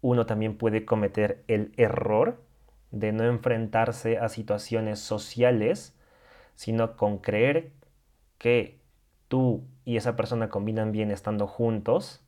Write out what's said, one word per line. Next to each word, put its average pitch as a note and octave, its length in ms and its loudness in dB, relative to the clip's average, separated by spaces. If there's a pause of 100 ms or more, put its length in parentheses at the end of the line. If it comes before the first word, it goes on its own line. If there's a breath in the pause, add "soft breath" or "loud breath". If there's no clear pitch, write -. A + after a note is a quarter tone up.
uno B2 240 4
también G#2+ 320 -2
puede A2 280 0
cometer G#2 600 0
el G#2+ 300 0
error A2+ 640 2 (500)
de G#2+ 200 -2
no A2+ 120 0
enfrentarse A#2 920 0
a A2+ 120 -2
situaciones G#2+ 720 -4
sociales, A#2 960 0 (600 soft breath)
sino A2+ 420 -2
con G#2 220 0
creer C3 520 2 (680)
que A#2+ 420 0 (480)
tú B2+ 360 2 (220)
y A#2 120 -2
esa A#2 180 -2
persona A2+ 340 -2
combinan G#2+ 420 -2
bien G#2+ 200 -2
estando G#2 360 -2
juntos A#2 800 -2